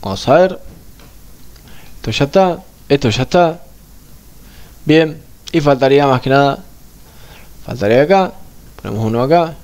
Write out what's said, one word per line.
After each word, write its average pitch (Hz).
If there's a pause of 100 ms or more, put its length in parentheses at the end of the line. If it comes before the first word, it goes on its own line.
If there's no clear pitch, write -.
Vamos 98
a 135
ver. 180 (1400)
Esto -
ya 143
está. 180 (260)
Esto 139
ya 120
está. 170 (1200)
Bien. 156 (320)
Y 165
faltaría 139
más 131
que -
nada. 139 (1040)
Faltaría 117
acá. 185 (480)
Ponemos 110
uno 113
acá. 165 (100)